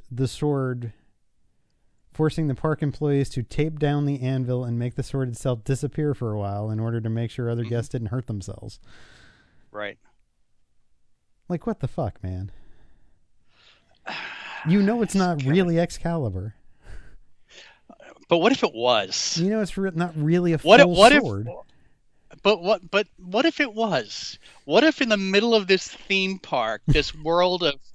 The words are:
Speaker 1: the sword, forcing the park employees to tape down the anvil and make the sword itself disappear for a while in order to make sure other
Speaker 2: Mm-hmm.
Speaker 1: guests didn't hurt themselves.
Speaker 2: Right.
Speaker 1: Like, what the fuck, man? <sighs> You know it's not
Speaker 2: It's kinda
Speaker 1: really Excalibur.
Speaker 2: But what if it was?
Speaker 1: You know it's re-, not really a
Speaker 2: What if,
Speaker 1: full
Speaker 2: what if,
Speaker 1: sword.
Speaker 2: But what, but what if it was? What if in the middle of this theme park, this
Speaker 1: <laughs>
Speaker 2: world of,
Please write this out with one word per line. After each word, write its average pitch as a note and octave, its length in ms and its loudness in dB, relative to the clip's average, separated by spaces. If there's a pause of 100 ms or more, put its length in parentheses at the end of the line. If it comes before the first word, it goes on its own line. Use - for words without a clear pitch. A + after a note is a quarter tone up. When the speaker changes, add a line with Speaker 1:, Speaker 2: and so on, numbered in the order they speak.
Speaker 1:
the B2+ 200 -2
sword, B2+ 640 -2 (1200)
forcing D#3 340 0
the C3+ 80 -2
park D#3 260 -2
employees C#3+ 500 0
to B2+ 120 -4
tape D3+ 380 -4
down D3 240 0
the C#3+ 180 -2
anvil B2+ 420 -2
and A#2 140 -4
make A#2+ 160 -4
the C3+ 80 -6
sword C3+ 280 -4
itself A#2 340 -4
disappear C#3+ 500 -2
for A#2 160 -6
a G#2+ 80 -4
while G2+ 320 -4
in G#2+ 80 -4
order A#2 220 -2
to A2+ 100 -4
make A#2 220 -4
sure A#2 180 -4
other A#2+ 120 -2
Speaker 2:
Mm-hmm. A#2 80 -6
Speaker 1:
guests A#2 180 -4
didn't A#2 220 -6
hurt B2+ 180 -6
themselves. - 500 -10 (960)
Speaker 2:
Right. G#2 260 -8 (1500)
Speaker 1:
Like, E3+ 160 -4
what A3+ 140 -6
the C#3 80 -4
fuck, B2+ 380 -6
man? F#2 260 -8 (1600)
<sighs> - 60 -10 (560)
You G3 140 4
know A3+ 200 2
it's - 120 -2
not F3+ 200 2
Speaker 2:
It's C#3+ 100 -4
kinda C#3 100 2
Speaker 1:
really F3 240 2
Excalibur. B2+ 800 -4 (1700)
Speaker 2:
But E3+ 100 4
what F#3+ 120 4
if C4 140 2
it E3 100 0
was? A2+ 680 0
Speaker 1:
You F3+ 80 2
know A3 120 0
it's G3 180 -6
re-, F#3+ 160 -2
not E3 220 -4
really E3 380 2
a D3+ 40 2
Speaker 2:
What G3 220 10
if, - 60 10
Speaker 1:
full F3 100 2
Speaker 2:
what A3 160 10
if, D4 100 6
Speaker 1:
sword. A2 260 -4 (920)
Speaker 2:
But G3+ 200 4
what, F3+ 280 0
but G3+ 160 2 (120)
what F#3 280 0
if D#4+ 140 0
it C4 120 -2
was? G3+ 640 -4 (260)
What F#3+ 200 4
if D#4 160 4
in B3+ 80 0
the G#3+ 80 2
middle G3+ 380 2
of G#3 120 2
this F#3+ 220 2
theme F#3+ 500 -4
park, A2+ 480 -2
this - 280 2
Speaker 1:
<laughs> D#3 100 -16
Speaker 2:
world F3 380 2
of, D3 120 0 (200)